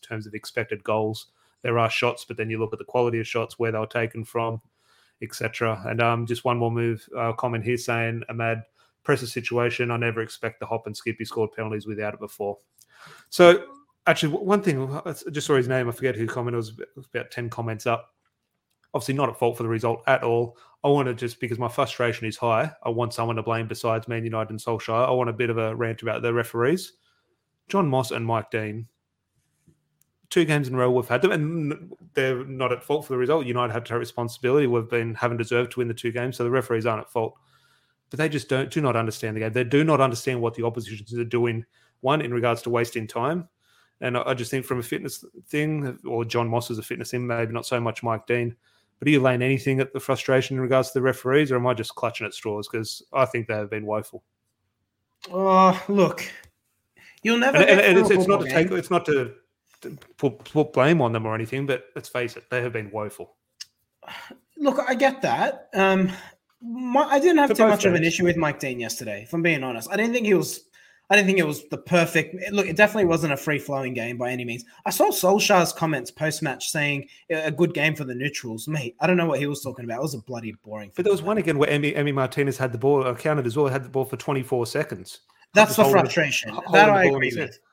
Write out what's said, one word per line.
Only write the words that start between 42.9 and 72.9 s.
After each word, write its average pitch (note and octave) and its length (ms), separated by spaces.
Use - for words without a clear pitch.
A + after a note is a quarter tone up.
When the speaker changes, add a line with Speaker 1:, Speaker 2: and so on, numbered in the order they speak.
Speaker 1:
time. D#3 400
And B2 160
I, B2 140
I - 20
just A#2+ 180
think C3+ 140
from B2+ 140
a A2+ 40
fitness - 400
thing, D3+ 580
or A#2 200
John A#2 240
Moss A#2 200
is A#2 100
a G#2+ 40
fitness A#2+ 280
thing, B2 140
maybe A#2 280
not A#2 120
so B2 140
much A#2 240
Mike A2+ 240
Dean. A#2+ 280
But C#3 80
are D3 40
you C#3+ 80
laying B2+ 220
anything C3+ 400
at C3 120
the C3+ 60
frustration C3 560
in C3 60
regards B2+ 280
to - 60
the C3 60
referees, C3 500
or B2+ 60
am B2 100
I B2+ 60
just G#2+ 200
clutching A2+ 320
at G2+ 80
straws? G#2 340
'Cause - 440
I C3+ 140
think A#2+ 220
they A2 80
have G#2+ 140
been G#2+ 160
woeful. G#2+ 380
Speaker 2:
Oh, F#3 480
look, G3 340
you'll A3+ 160
never B3+ 200
Speaker 1:
And, F#3+ 100
Speaker 2:
get G3+ 120
Speaker 1:
and, - 20
and F#3 120
Speaker 2:
through G3 80
Speaker 1:
it's, G#3 80
Speaker 2:
a G#3 40
Speaker 1:
it's F#3 140
not G3 120
Speaker 2:
football D#3 80
Speaker 1:
to C3 60
take, E3+ 160
Speaker 2:
game. F#3 80
Speaker 1:
it's E3 120
not E3+ 160
to, C3 280
to - 160
put, C3 280
put D3+ 260
blame D3+ 300
on A#2 100
them A2+ 140
or A2 100
anything, A#2+ 300
but C3+ 300
let's C3 120
face A#2+ 300
it, - 120
they B2 120
have B2 100
been A2 200
woeful. G#2+ 440
Speaker 2:
Look, C#4+ 300
I C4 60
get C4 300
that. F3 500
Um, F#3+ 360
my, B3 420
I C#4+ 160
didn't D#4+ 200
have C#4+ 100
Speaker 1:
For - 60
Speaker 2:
too A3+ 80
Speaker 1:
both A3 80
Speaker 2:
much G3+ 140
of F3+ 80
an E3 100
Speaker 1:
games. E3 100
Speaker 2:
issue F#3 100
with F3 140
Mike D3+ 220
Dean B2+ 200
yesterday, A2 440
if A2 100
I'm E3 80
being D#3+ 220
honest. A#2 280
I G3 60
didn't A#3 160
think A#3+ 120
he G#3 80
was, - 360
I G#3 80
didn't G3 100
think F#3+ 120
it E3 60
was D3 220
the D3 100
perfect, E3 560
look, G3+ 120
it E3 120
definitely G#3 280